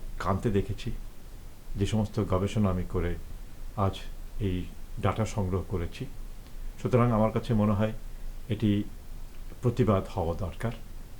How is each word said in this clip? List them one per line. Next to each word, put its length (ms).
কাঁদতে 300
দেখেছি, 420
যে 100
সমস্ত 440
গবেষণা 400
আমি 200
করে 260
আজ 220
এই 260
ডেটা 240
সংগ্রহ 420
করেছি, 380
সুতরাং 300
আমার 200
কাছে 220
মনে 180
হয় 200
এটি 340
প্রতিবাদ 420
হওয়া 200
দরকার। 360